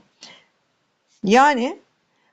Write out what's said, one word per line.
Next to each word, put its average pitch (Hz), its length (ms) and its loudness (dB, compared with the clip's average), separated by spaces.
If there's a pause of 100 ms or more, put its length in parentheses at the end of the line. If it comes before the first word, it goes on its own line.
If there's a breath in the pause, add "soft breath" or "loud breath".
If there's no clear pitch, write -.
(1200 soft breath)
Yani 262 540 0 (560)